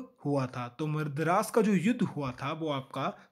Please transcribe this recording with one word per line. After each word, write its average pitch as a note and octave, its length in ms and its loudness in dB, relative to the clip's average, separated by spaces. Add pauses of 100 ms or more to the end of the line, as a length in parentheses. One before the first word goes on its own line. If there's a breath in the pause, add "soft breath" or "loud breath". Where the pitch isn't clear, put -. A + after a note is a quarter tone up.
(260)
हुआ C#3+ 220 2
था? B2 220 -6
तो D3+ 180 -4
मद्रास D#3 640 0
का A#3 100 6
जो G#3 120 4
युद्ध G#3+ 280 4
हुआ C#3+ 320 -2
था C#3 200 -6
वो D#3 180 -2
आपका C#3 420 -2 (180 loud breath)